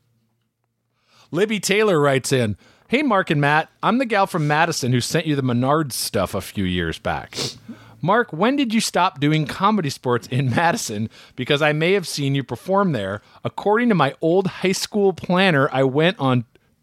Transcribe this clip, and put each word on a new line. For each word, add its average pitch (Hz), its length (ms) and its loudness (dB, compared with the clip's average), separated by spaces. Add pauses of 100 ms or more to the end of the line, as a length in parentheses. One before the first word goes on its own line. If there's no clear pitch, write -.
(1300)
Libby 208 280 0
Taylor 196 400 2
writes 139 320 2
in, 117 260 0 (300)
"Hey, 277 160 0
Mark 202 260 2
and 147 120 2
Matt, 151 280 2 (120)
I'm 190 160 2
the 269 80 0
gal 202 220 0
from 156 200 -2
Madison 151 440 0
who 123 100 2
sent 160 240 -2
you 151 100 0
the 139 60 -2
Menards 131 520 0
stuff - 420 -4
a 95 60 -4
few - 240 -6
years 87 340 -2
back. 80 380 -6 (640)
Mark, 214 300 0
when 214 240 0
did 262 180 -2
you 226 80 2
stop 180 380 -2
doing 151 280 0
Comedy 196 420 0
Sports 120 380 -4
in 131 240 -2
Madison? 113 580 -2 (260)
Because 139 260 -2
I 151 120 2
may 160 200 2
have 190 140 -2
seen 139 280 -2
you 135 80 -2
perform 185 480 0
there. 101 300 -4 (220)
According 214 460 0
to 214 60 4
my 165 260 2
old 180 260 2
high 185 260 -2
school 196 400 0
planner, 175 580 2
I 131 120 2
went 151 360 2
on 127 260 0 (380)